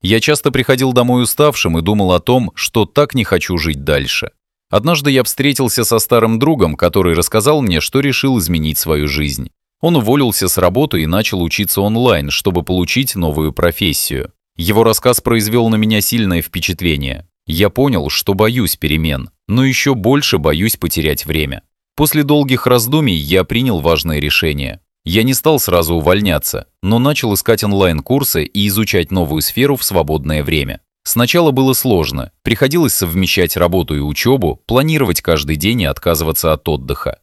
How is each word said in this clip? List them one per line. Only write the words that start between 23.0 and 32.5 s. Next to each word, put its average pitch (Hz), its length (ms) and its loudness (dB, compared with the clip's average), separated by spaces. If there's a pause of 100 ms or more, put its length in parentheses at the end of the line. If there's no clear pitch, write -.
я 78 280 0
принял 117 380 -2
важное 78 380 0
решение. 71 600 -2 (240)
Я 101 200 0
не 131 100 0
стал 151 260 0
сразу 85 360 0
увольняться, 87 720 0 (160)
но 107 160 2
начал 127 340 0
искать 110 300 0
онлайн-курсы 98 800 0
и 101 240 -2
изучать 101 440 0
новую 80 300 -2
сферу 135 340 0
в - 80 -8
свободное 78 600 -2
время. 71 380 -2 (220)
Сначала 147 460 2
было 131 240 2
сложно, 78 580 -2 (120)
приходилось 139 500 0